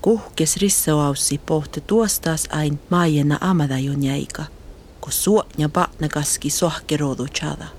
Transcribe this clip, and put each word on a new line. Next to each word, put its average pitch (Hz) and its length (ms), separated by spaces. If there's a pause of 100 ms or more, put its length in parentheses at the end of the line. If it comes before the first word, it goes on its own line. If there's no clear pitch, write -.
Kuhkes 196 540
rissoausi 147 800
pohti 151 420
tuostas 202 720
ain 147 300 (100)
maajena 151 500
amadajun 139 640
jäiga, 139 420 (560)
kun - 120
suotja 180 560
paatna 156 400
kaski 147 420
sohkerodu 147 760
tjada. 151 400 (120)